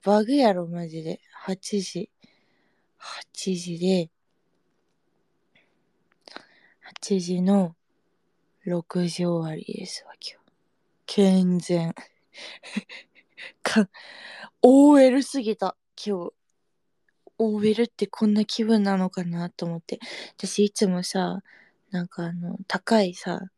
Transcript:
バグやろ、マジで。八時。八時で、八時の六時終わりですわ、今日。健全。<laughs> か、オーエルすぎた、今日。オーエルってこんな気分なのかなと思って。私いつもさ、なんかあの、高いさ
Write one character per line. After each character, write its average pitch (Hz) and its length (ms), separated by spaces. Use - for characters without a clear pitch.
バ 208 220
グ 247 100
や 247 180
ろ、 180 140
マ 170 220
ジ 160 140
で。 160 180
八 - 480
時。 185 300
八 - 600
時 175 220
で、 180 320
八 - 400
時 180 200
の 185 340
六 175 440
時 175 160
終 170 240
わ 156 80
り - 80
で - 220
す - 180
わ、 - 160
今 - 200
日。 - 60
健 185 520
全。 170 360
<laughs> - 880
か、 - 260
オ 277 360
ー 277 40
エ 262 100
ル 262 120
す - 180
ぎ 208 160
た、 190 220
今 190 300
日。 - 80
オ 214 160
ー 208 120
エ 214 40
ル 233 100
っ 233 40
て - 180
こ - 200
ん 208 80
な 208 100
気 220 200
分 220 180
な 196 160
の 185 100
か 185 160
な 170 240
と - 160
思 170 140
っ - 20
て。 - 180
私 202 300
い 208 40
つ - 160
も 180 160
さ、 185 400
な 180 120
ん 175 60
か - 160
あ 170 100
の、 175 240
高 214 320
い 180 140
さ 190 440